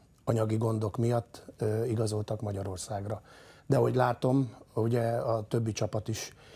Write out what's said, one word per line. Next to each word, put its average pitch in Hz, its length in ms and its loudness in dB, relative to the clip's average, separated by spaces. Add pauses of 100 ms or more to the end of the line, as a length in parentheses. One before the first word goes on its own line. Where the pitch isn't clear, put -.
(240)
anyagi 110 320 2
gondok 110 400 0
miatt, 117 480 -2 (140)
ö, 110 260 0
igazoltak 107 560 -2
Magyarországra. 98 800 -6 (460)
De 135 100 4
ahogy 120 180 4
látom, 127 600 2 (200)
ugye 117 340 2
a 117 400 0
többi 113 240 0
csapat 107 360 -4
is - 260 -6 (200)